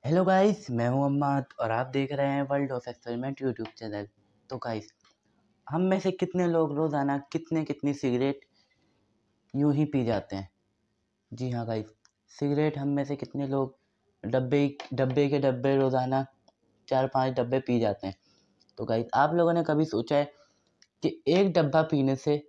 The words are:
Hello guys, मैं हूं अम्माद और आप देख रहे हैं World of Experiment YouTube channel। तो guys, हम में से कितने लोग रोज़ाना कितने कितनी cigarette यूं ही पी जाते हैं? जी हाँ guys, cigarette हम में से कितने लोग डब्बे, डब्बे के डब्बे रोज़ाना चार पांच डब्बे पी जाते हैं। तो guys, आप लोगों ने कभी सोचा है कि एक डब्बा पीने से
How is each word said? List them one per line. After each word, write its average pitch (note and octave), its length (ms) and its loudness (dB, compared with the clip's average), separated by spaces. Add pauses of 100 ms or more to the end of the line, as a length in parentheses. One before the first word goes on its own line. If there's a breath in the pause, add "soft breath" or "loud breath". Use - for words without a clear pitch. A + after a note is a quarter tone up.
Hello E3 220 2
guys, F#3+ 460 2
मैं A#2 180 0
हूं C3+ 160 2
अम्माद C#3 540 0
और A2+ 120 -2
आप B2 160 0
देख C3+ 240 -2
रहे C#3 160 0
हैं C#3 160 0
World C#3 280 -2
of B2 160 -6
Experiment A#2+ 540 -8
YouTube A#2 320 -4
channel। G#2 340 -8 (420)
तो C3 80 -8
guys, A2+ 300 -6 (800)
हम D#3 140 -2
में F#3+ 180 2
से F#3 140 -2
कितने F3+ 340 -2
लोग D#3+ 280 2
रोज़ाना C#3+ 420 0 (140)
कितने D#3+ 340 -2
कितनी C#3+ 280 -2
cigarette C3+ 480 0 (1120)
यूं C#3+ 200 2
ही D3 120 2
पी D3 200 0
जाते G#2 300 -2
हैं? F#2+ 140 -10 (840)
जी B2 200 -6
हाँ A#2+ 160 -4
guys, A2 180 -4 (500)
cigarette D3 420 0
हम C#3 120 -4
में C#3+ 160 0
से C#3+ 100 -6
कितने C#3 320 -6
लोग C3+ 300 -2 (460)
डब्बे, C3 540 0 (160)
डब्बे C3 360 2
के C#3+ 100 0
डब्बे C3+ 380 2
रोज़ाना C3 480 2 (640)
चार C3 200 2
पांच C3 280 0
डब्बे B2+ 260 0
पी B2 180 2
जाते G#2 280 0
हैं। G2 80 -8 (600 soft breath)
तो A2+ 80 -6
guys, A2+ 200 0 (100)
आप D3 180 4
लोगों E3+ 200 2
ने E3+ 100 2
कभी D#3 220 2
सोचा D#3 300 -2
है C#3+ 160 0 (720 soft breath)
कि - 260 -2
एक F#3 240 4
डब्बा D#3 320 4
पीने C3+ 320 2
से D3 180 0 (140)